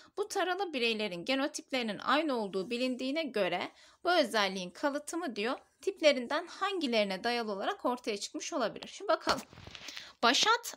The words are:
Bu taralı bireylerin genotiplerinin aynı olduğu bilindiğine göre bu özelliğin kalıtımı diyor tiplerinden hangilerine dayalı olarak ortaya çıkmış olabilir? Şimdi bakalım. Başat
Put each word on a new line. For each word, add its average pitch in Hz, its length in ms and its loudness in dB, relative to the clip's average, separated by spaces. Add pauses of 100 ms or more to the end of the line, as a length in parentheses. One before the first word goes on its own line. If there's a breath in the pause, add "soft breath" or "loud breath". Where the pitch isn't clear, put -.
(180 loud breath)
Bu 415 100 -2
taralı 359 460 0
bireylerin 214 520 0
genotiplerinin 269 720 -2
aynı 285 380 2
olduğu 196 340 -2
bilindiğine 254 540 -2
göre 196 480 0 (320 loud breath)
bu 349 80 4
özelliğin 202 580 2
kalıtımı 294 640 -4
diyor 220 240 -2 (220)
tiplerinden 294 640 2
hangilerine 233 760 0
dayalı 233 280 0
olarak 254 340 -4
ortaya 247 320 -2
çıkmış - 360 -8
olabilir? 214 340 -2
Şimdi - 200 -12
bakalım. 330 340 2 (840 loud breath)
Başat 427 540 4